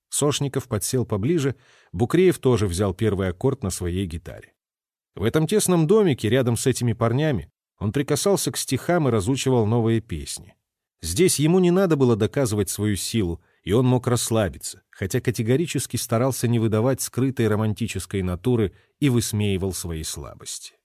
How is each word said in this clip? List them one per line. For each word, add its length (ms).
Сошников 580
подсел 360
поближе, 520
Букреев 460
тоже 280
взял 280
первый 340
аккорд 340
на 80
своей 360
гитаре. 480
В 100
этом 220
тесном 400
домике 420
рядом 280
с 100
этими 260
парнями 580
он 140
прикасался 600
к 40
стихам 520
и 20
разучивал 560
новые 340
песни. 540
Здесь 360
ему 200
не 120
надо 260
было 200
доказывать 540
свою 260
силу, 460
и 80
он 140
мог 200
расслабиться, 840
хотя 300
категорически 760
старался 520
не 100
выдавать 420
скрытой 480
романтической 760
натуры 500
и 80
высмеивал 640
свои 320
слабости. 720